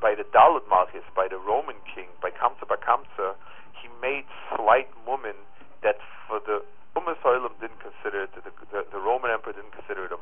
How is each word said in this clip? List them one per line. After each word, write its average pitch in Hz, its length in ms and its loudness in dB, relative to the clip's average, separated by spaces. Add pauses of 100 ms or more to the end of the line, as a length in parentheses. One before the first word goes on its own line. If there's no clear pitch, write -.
by 107 140 6
the 104 80 -4
Dalit 127 460 8
Malchus, 92 340 4 (120)
by 95 120 2
the 95 100 -6
Roman 113 380 0 (180)
king, 92 140 -10 (140)
by 92 80 -2
Kamsa - 380 -2
Bar 101 100 0
Kamsa, 101 580 0 (460)
he 120 80 -12 (120)
made 135 240 -2 (300)
slight 117 320 6 (200)
Mumin 120 280 -4 (460)
that 107 160 4 (300)
for 107 120 -2
the 104 240 -2 (320)
Ummah 170 300 -4
Soilim 123 340 4
didn't 113 220 -10
consider 101 420 -6
it, 98 120 -8
the, 101 160 -12 (200)
the, 101 200 -4
the 101 80 -6
Roman 120 320 0
emperor 110 220 -4
didn't 101 200 -14
consider 95 320 -8
it 87 80 -6
a 87 80 -8